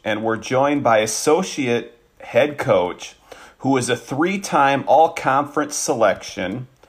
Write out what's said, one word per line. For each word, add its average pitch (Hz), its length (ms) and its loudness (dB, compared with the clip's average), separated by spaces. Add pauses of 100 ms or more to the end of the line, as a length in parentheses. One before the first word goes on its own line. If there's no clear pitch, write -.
and 107 200 -4
we're 113 140 -2
joined 135 460 0
by 117 160 4
associate 139 1000 0 (220)
head 143 400 0
coach, 90 560 0 (440)
who 135 160 0
is 120 140 0
a 117 60 2
three-time 143 880 0
all-conference 147 920 0
selection, 107 920 -2 (220)